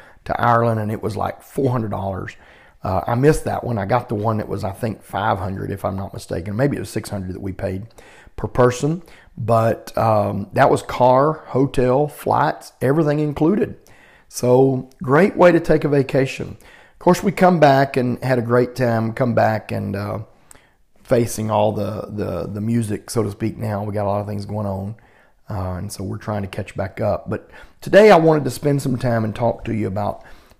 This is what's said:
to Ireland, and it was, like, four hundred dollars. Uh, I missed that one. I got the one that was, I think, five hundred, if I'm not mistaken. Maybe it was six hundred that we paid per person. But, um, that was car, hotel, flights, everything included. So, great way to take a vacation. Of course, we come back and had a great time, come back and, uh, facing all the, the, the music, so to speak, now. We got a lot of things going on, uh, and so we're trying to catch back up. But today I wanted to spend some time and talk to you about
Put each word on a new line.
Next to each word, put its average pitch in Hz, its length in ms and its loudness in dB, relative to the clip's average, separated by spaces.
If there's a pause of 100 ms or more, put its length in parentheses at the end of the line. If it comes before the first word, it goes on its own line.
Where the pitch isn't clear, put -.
(260)
to - 140 -4
Ireland, 117 420 2
and 107 100 -4
it 110 100 -6
was, 101 140 -6
like, - 260 -6
four - 300 -2
hundred 113 200 -4
dollars. 98 440 -8 (480)
Uh, 95 240 -2
I 120 80 0
missed 143 300 4
that 101 180 -4
one. 117 140 -4
I 98 80 -2
got 120 240 0
the - 60 -4
one 104 220 -2
that - 120 -6
was, 101 160 -6
I 95 60 -6
think, 110 300 -8
five 101 380 -2
hundred, 95 320 -6
if 98 140 -6
I'm 98 100 -4
not 95 180 -8
mistaken. 98 440 -8
Maybe 139 180 0
it - 60 -6
was - 80 -10
six - 200 -8
hundred 92 260 -8
that - 60 -12
we 95 120 -6
paid 98 340 -6 (480)
per - 140 -8
person. 143 520 2 (360)
But, 113 600 0
um, 104 560 0
that 131 160 4
was 127 120 2
car, 131 640 2
hotel, 135 600 0
flights, - 760 -2
everything 147 380 2
included. 151 580 0 (500)
So, 131 600 2 (120)
great 147 360 4
way 175 160 8
to 170 60 4
take 165 260 0
a 147 40 0
vacation. 135 680 0 (360)
Of - 60 -20
course, - 240 4
we 196 80 0
come 180 280 4
back 139 360 4
and 123 280 0
had 127 160 0
a - 20 -2
great 123 340 0
time, 113 380 0
come 120 200 -2
back 110 380 0
and, 101 240 -6
uh, 104 240 -6 (840)
facing 113 480 0
all 107 200 2
the, 104 380 -6
the, 95 380 -6
the 101 140 -8
music, 110 500 -2
so 120 100 -2
to 104 80 -2
speak, 101 280 -6
now. 104 260 -6
We 104 100 -8
got 104 120 -2
a 98 40 -2
lot 101 120 -2
of 104 60 -8
things 101 180 -8
going 104 200 -6
on, 98 300 -6 (540)
uh, 92 260 -6
and 98 160 -8
so - 120 -12
we're 104 140 -8
trying 107 240 -6
to 98 60 -6
catch - 280 -10
back 95 240 -8
up. 104 300 -2
But - 220 -8 (280)
today 208 300 8
I 185 80 10
wanted 156 280 4
to 131 40 -2
spend 143 320 0
some 135 160 -2
time 117 260 0
and 107 120 -4
talk 117 300 -2
to 110 80 -4
you 107 120 -2
about 101 380 -4 (360)